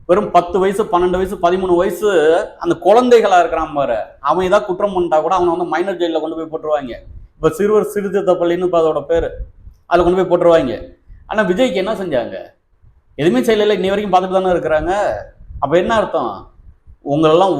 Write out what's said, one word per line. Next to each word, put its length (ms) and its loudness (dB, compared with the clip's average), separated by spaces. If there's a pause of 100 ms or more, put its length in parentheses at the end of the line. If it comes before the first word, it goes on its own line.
வெறும் 260 0
பத்து 280 2
வயசு, 260 0
பன்னெண்டு 340 0
வயசு, 180 -4
பதிமூணு 380 0
வயசு 340 0 (480)
அந்த 220 -2
குழந்தைகளா 600 4
இருக்கிறான் 360 -2
பாரு, 220 0 (240)
அவன் 260 0
ஏதாவது 200 2
குற்றம் 280 -2
பண்ணிட்டா 240 0
கூட 160 0
அவனை 160 2
வந்து 160 -2
மைனர் 320 -4
ஜெயில்ல 220 -2
கொண்டு 160 -6
போய் 140 -10
போட்டுருவாங்க. 420 -4 (380)
இப்ப 200 -2
சிறுவர் 400 0
சீர்திருத்த 420 0
பள்ளின்னு 340 0
இப்ப 120 0
அதோட 260 0
பேரு, 240 -2 (560)
அதுல 180 2
கொண்டு 160 2
போய் 120 0
போட்டுருவாங்க. 440 2 (500)
ஆனா 180 -4
விஜய்க்கு 380 0
என்ன 140 -4
செஞ்சாங்க? 420 -6 (800)
எதுவுமே 240 2
செய்யல, 340 2
இன்னி 160 0
வரைக்கும் 220 -2
பார்த்துட்டு 240 -2
தானே 160 0
இருக்கிறாங்க. 400 -2 (640)
அப்ப 180 -4
என்ன 200 0
அர்த்தம்? 380 -2 (720)
உங்களெல்லாம் 540 2